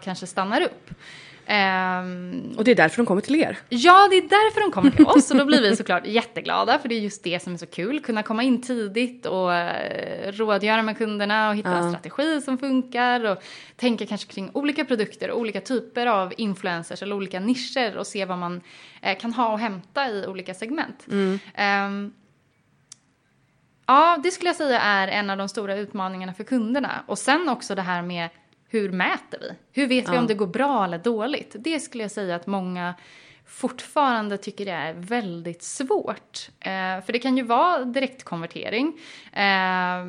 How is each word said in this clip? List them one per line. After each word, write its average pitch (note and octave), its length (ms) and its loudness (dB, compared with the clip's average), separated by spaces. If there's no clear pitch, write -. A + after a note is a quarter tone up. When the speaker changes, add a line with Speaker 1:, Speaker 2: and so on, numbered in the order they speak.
Speaker 1:
kanske F#3 260 -8
stannar G3+ 340 0
upp. - 300 -4
Ehm, F#3 1080 -2
Speaker 2:
Och A3 80 0
det B3 60 8
är A3+ 40 10
därför D#3+ 220 4
de A#3+ 100 2
kommer G3 140 2
till C4+ 160 0
er. C#4 220 0
Speaker 1:
Ja, F4 420 8
det F#4+ 60 6
är F4+ 60 6
därför A4 380 4
de G4 100 2
kommer - 200 6
till D4+ 160 8
oss. D4+ 240 8
Och C#4 60 6
då C#4 80 6
blir D4 180 6
vi G#3 140 6
såklart G3 300 0
jätteglada, G3+ 720 0
för C#4 100 -6
det A#3 60 -2
är A3+ 60 0
just G#3 240 -6
det F3 180 -4
som F3+ 120 -8
är - 40 -8
så E3 80 -14
kul. A#3+ 340 -4
Kunna G#3+ 220 -4
komma A3 200 -2
in B3+ 200 2
tidigt A#3 640 -4
och, F3+ 280 0
eh, - 800 -4
rådgöra G#3+ 500 2
med A3 160 -4
kunderna G#3+ 500 0
och G#3 80 0
hitta G#3 200 -4
en F3 80 2
Speaker 2:
Ja. F3 60 0
Speaker 1:
strategi C#4 500 -2
som C4 180 -4
funkar. B3 680 0
Och F#3+ 180 -2
tänka A3+ 300 0
kanske - 260 -8
kring F#3+ 220 -8
olika D4 300 -2
produkter G#3+ 460 -2
och A#3+ 100 -2
olika G3+ 200 -4
typer B3 460 -4
av F#3+ 300 0
influencers F#3 680 -4
eller G3+ 140 -6
olika F#3 240 -6
nischer A#3+ 560 -2
och F#3+ 100 -6
se F#3+ 180 -6
vad F3+ 140 -4
man, F3 220 -6
eh, G3 160 -2
kan A#3 140 -6
ha A#3 200 2
och G#3+ 60 -2
hämta A3+ 500 -4
i G3+ 180 -6
olika F#3 280 -10
segment. B3 560 -8
Speaker 2:
Mm. G3 280 0
Speaker 1:
Ehm, G3+ 580 -2
ja, D#4 360 6
det F4+ 80 0
skulle F4 180 -4
jag F4 80 0
säga C4+ 240 2
är G3 280 2
en G3+ 220 -2
av G3 80 -4
de G3 100 -4
stora G3 280 -6
utmaningarna F#3+ 580 -6
för G#3 100 -10
kunderna. A#3+ 640 -2
Och G3+ 120 -4
sen D#4 300 2
också A#3+ 260 -4
det F#3+ 80 -4
här F3 200 -2
med F3 260 -6
hur G3+ 240 -2
mäter G#3 480 -2
vi? - 100 -10
Hur C#4+ 80 4
vet B3+ 200 2
vi - 60 -2
Speaker 2:
Ja. B3+ 60 4
Speaker 1:
om A#3+ 60 2
det A3 80 2
går G3+ 120 0
bra A3 380 2
eller E3+ 140 -2
dåligt? A#3 600 -4
Det D#4 220 -2
skulle A3+ 240 -10
jag G3+ 60 -6
säga F3+ 260 -4
att F3 100 -10
många F3+ 480 -4
fortfarande A#3+ 920 -2
tycker G3+ 260 -10
det G3 80 -8
är D#3+ 220 -4
väldigt F3 680 -6
svårt. - 840 -4
Eh, F#3+ 440 -4
för A#3 80 -6
det A#3+ 60 0
kan B3+ 180 2
ju C4+ 60 2
vara C4 420 2
direktkonvertering, A#3+ 1120 -4
eh, F#3 760 0